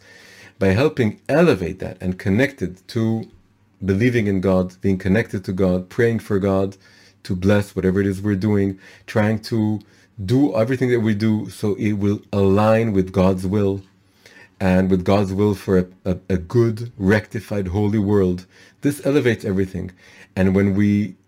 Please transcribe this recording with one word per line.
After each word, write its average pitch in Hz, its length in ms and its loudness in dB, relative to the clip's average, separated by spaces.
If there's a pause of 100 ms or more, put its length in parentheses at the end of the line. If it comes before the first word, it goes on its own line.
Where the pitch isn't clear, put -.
(600)
by 98 80 2
helping 117 600 2
elevate 127 520 2
that 85 220 -10
and 92 180 -4
connect 113 420 0
it 87 260 -10
to 113 420 -4 (540)
believing 104 440 0
in 95 120 0
God, 92 400 0
being 98 180 0
connected 101 480 -2
to 104 60 -6
God, 92 380 -2
praying 117 300 0
for 104 200 -4
God 98 380 -2 (460)
to 101 120 -6
bless 98 400 0
whatever 92 240 0
it 98 80 0
is 95 140 -4
we're 104 140 -2
doing, 98 440 0 (280)
trying 107 340 0
to 107 400 -2 (420)
do 127 320 2
everything 123 360 0
that 117 100 0
we 110 140 0
do 110 340 0
so 104 260 -4
it 107 180 -2
will 101 280 -2 (100)
align 107 600 2
with 92 180 0
God's 92 340 2
will, 98 360 0 (760)
and 92 320 2
with 95 120 2
God's 98 300 2
will 101 220 2
for 95 240 0
a, 90 80 -2 (180)
a, 90 120 -4 (120)
a 95 80 -2
good, 117 640 -2
rectified, 104 680 -2
holy 104 280 0
world. 95 480 2 (360)
This 143 220 -4
elevates 139 400 0
everything. 92 460 -4 (460)
And 95 180 2
when 98 220 2
we 104 400 0 (120)